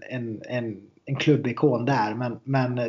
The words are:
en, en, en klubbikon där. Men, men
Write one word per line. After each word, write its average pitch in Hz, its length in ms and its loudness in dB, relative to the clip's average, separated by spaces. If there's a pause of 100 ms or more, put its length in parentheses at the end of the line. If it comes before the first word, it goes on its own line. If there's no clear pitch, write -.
en, 117 400 -6
en, 117 320 -4 (240)
en 139 100 -4
klubbikon 127 720 2
där. 113 280 2
Men, 120 300 -4
men 127 320 0 (140)